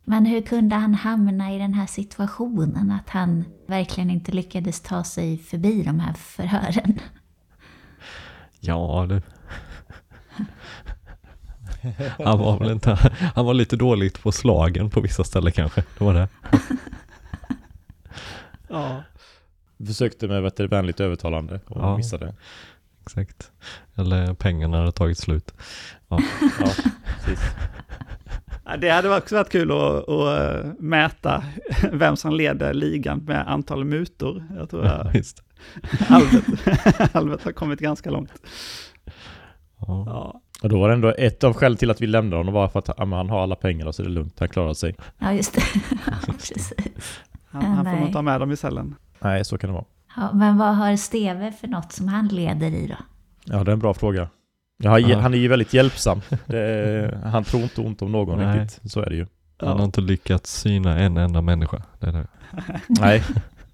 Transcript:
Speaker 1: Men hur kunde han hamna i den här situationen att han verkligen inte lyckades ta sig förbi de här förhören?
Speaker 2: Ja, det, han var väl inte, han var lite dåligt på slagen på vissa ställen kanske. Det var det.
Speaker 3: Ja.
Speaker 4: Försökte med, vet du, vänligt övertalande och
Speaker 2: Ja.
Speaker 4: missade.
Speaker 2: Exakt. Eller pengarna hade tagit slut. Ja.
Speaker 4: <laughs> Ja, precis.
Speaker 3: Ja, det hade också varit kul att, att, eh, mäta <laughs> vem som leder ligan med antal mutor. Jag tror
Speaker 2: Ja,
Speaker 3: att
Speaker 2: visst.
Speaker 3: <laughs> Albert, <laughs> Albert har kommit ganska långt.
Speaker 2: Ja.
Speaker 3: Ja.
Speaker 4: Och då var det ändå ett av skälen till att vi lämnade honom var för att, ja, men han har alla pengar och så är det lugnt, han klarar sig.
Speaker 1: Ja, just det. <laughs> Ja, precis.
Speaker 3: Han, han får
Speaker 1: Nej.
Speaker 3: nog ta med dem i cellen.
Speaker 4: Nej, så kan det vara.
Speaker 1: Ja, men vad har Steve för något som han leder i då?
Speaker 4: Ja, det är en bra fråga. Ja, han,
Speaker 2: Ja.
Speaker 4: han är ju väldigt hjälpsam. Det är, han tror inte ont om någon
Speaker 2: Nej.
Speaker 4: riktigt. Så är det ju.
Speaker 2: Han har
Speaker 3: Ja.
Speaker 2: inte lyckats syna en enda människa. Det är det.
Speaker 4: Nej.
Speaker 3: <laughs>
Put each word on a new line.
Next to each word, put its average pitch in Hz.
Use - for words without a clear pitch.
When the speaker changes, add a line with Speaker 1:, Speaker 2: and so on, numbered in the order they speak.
Speaker 1:
Men 220
hur 226
kunde 220
han 214
hamna 202
i 196
den 196
här 202
situationen 202
att -
han 175
verkligen 185
inte 175
lyckades 180
ta 175
sig 165
förbi 185
de 151
här 160
förhören? 185
Speaker 2:
Ja, 85
det, 95
han 107
var 104
väl 110
inte, 110
han 123
var 123
lite 120
dåligt 113
på 104
slagen 90
på -
vissa 92
ställen 87
kanske. 82
Det 104
var 101
det. 90
Speaker 3:
Ja. 143
Speaker 4:
Försökte 110
med, 98
vet 95
du, 101
vänligt 92
övertalande 82
och -
Speaker 2:
Ja. 98
Speaker 4:
missade. 101
Speaker 2:
Exakt. -
Eller 92
pengarna 82
hade 85
tagit 82
slut. -
Ja. 170
Speaker 4:
<laughs> 277
Ja, 277
precis. -
Speaker 3:
Ja, 151
det 165
hade 190
också 208
varit 202
kul 165
att, 147
att, 147
eh, 147
mäta 151
<laughs> -
vem 151
som 156
leder 143
ligan 147
med 147
antal 147
mutor. 160
Jag 165
tror -
Speaker 2:
Ja, 90
Speaker 3:
att -
Speaker 2:
visst. -
Speaker 3:
<laughs> -
Albert, 254
<laughs> -
Albert 151
har 170
kommit 147
ganska 151
långt. 143
Speaker 2:
Ja. 98
Speaker 3:
Ja. -
Speaker 4:
Och 107
då 101
var 98
det 113
ändå 113
ett 127
av 120
skälen 120
till 120
att 107
vi 113
lämnade 107
honom 92
var 101
för 101
att, -
ja, 104
men 95
han 92
har 98
alla 92
pengar 82
och 78
så 98
är 95
det 90
lugnt, 80
han 90
klarar 82
sig. 85
Speaker 1:
Ja, 190
just -
det. 254
<laughs> -
Ja, -
precis. -
Speaker 3:
Han, 139
han 190
får 185
Speaker 1:
Nej. 170
Speaker 3:
nog -
ta 151
med 135
dem 139
i 147
cellen. 131
Speaker 4:
Nej, 98
så 98
kan 98
det 95
vara. -
Speaker 1:
Ja, 233
men 208
vad 214
har 208
Steve 202
för 220
något 175
som 185
han 208
leder 165
i 160
då? -
Speaker 4:
Ja, 98
det 101
är -
en 110
bra 107
fråga. 95
Ja, 104
han, 113
Speaker 2:
Ja. 107
Speaker 4:
han 123
är 127
ju 123
väldigt 123
hjälpsam. 127
Det 117
är, 107
han 110
tror 117
inte 120
ont 110
om 101
någon 107
Speaker 2:
Nej. 104
Speaker 4:
riktigt. 107
Så 107
är -
det 82
ju. 85
Speaker 2:
Han 80
har 95
Speaker 3:
Ja. 101
Speaker 2:
inte 98
lyckats 92
syna 95
en 90
enda 87
människa. 82
Det -
är 85
det. 80
Speaker 4:
Nej. 104
Speaker 3:
<laughs> -